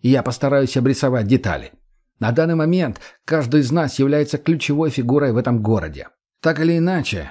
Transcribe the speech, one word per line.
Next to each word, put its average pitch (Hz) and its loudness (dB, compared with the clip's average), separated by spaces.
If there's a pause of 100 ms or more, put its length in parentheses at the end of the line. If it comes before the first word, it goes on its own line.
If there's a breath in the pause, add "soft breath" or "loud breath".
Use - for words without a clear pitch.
и 120 0
я 143 4
постараюсь 135 0
обрисовать 127 0
детали. 101 0 (460)
На 117 0
данный 165 2
момент 160 0 (240 loud breath)
каждый 151 0
из 127 0
нас 151 0
является 147 0
ключевой 151 -2
фигурой 131 0
в 110 -2
этом 120 0
городе. 87 -2 (320)
Так 160 0
или 165 2
иначе, 165 -2